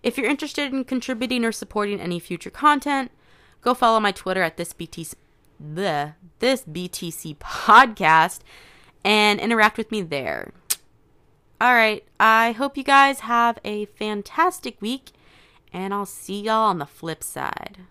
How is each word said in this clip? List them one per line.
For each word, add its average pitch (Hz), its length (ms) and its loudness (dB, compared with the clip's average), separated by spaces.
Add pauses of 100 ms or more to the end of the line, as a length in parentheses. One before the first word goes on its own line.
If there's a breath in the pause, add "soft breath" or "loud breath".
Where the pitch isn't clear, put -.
If 240 140 -2
you're 247 120 -2
interested 285 440 -4
in 269 100 -4
contributing 247 640 -4
or 220 80 -2
supporting 208 480 -6
any 175 180 -6
future 175 300 -12
content, 285 640 0 (500 soft breath)
go 247 120 0
follow 226 280 2
my 202 100 0
Twitter 185 300 -4
at 165 160 -2
this 170 160 -10
B 170 140 -14
T 160 180 -14
C, - 100 -16 (440)
the, 151 540 -4 (260)
this 254 240 0
B 180 260 -10
T 170 220 -10
C 151 240 -14
podcast, 196 1040 4 (680 soft breath)
and 208 340 4
interact 220 380 2
with 226 140 -8
me 214 100 -4
there. 127 500 -6 (1120)
All 247 120 4
right, 220 300 2 (160)
I 226 320 4
hope 277 240 -6
you 269 80 -8
guys 277 380 4
have 233 420 0
a 208 220 -6
fantastic 214 960 -4
week, 247 300 -6 (600 soft breath)
and 190 220 -6
I'll 202 120 -4
see 202 360 -10
y'all 220 280 2
on 175 100 -2
the 143 60 -6
flip - 380 -12
side. - 560 -10 (120)